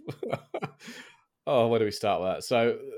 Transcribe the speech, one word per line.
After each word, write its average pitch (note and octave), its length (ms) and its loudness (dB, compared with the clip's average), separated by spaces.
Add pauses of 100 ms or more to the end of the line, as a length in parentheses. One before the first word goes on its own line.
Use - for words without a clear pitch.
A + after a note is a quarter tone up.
(360)
<laughs> - 1120 -14
oh, B2 220 4
where A#2 100 4
do A2 60 4
we G#2 60 0
start G2+ 300 0
with F#2 100 0
that? D#2 140 -4
So, A#2 340 2 (200)